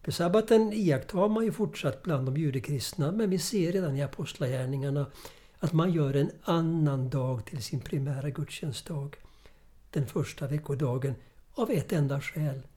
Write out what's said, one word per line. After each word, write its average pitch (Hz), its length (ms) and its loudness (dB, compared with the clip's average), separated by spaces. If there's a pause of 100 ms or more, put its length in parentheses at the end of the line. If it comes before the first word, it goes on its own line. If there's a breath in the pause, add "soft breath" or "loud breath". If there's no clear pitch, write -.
För 151 100 -6
sabbaten 220 600 4
iakttar 190 560 2
man 226 160 2
ju 202 60 2
fortsatt 156 520 -2
bland 139 220 0
de 131 120 0
judekristna, 143 760 0
men 214 180 2
vi 185 100 2
ser 180 320 2
redan 175 240 0
i 139 60 0
apostlagärningarna 139 1040 -2 (540 loud breath)
att 175 140 0
man 165 180 4
gör 143 220 2
en 139 180 4 (120)
annan 160 680 2
dag 127 360 -2
till 131 180 -8
sin - 180 -4
primära 139 480 -2
gudstjänstdag. 143 840 -6 (760 soft breath)
Den 143 160 0
första - 400 -4
veckodagen 135 680 -2 (360 loud breath)
av 285 200 0
ett - 200 0
enda 143 300 2
skäl. 139 400 -4 (160)